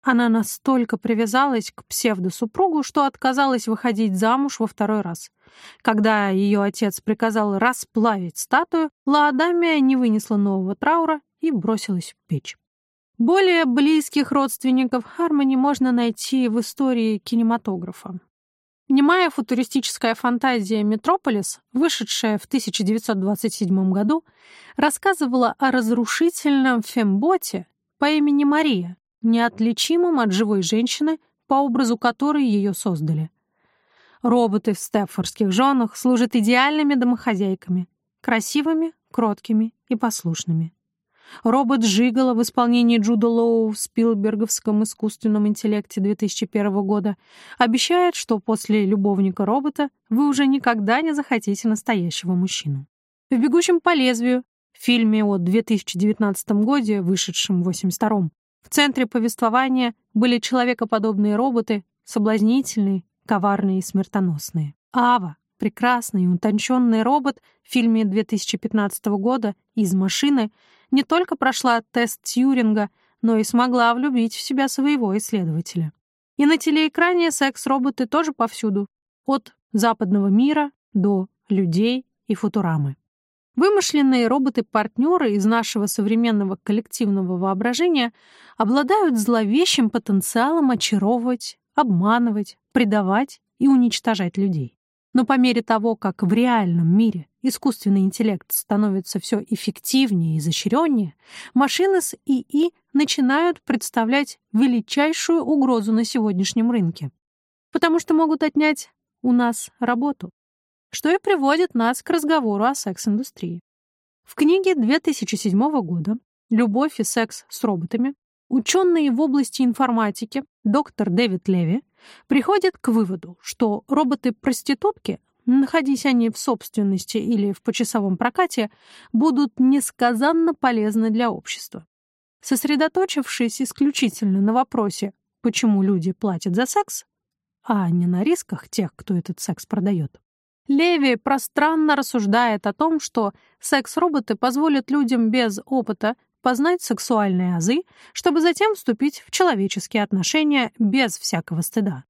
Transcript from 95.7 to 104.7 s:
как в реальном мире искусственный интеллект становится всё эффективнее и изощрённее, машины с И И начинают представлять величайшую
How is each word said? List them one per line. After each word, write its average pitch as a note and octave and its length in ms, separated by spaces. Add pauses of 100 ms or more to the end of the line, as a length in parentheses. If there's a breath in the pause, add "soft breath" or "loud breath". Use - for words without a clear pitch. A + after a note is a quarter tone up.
как - 280
в F#3 100
реальном G3+ 560
мире G3 380 (140)
искусственный G3+ 600
интеллект G3 500
становится G3+ 680
всё G#3 280
эффективнее G3+ 880
и D#3 40
изощрённее, G#3+ 760 (380 loud breath)
машины F4 480
с - 240
И C4 240
И D#4+ 240 (180)
начинают D4 680
представлять B3 800 (120)
величайшую C#4 920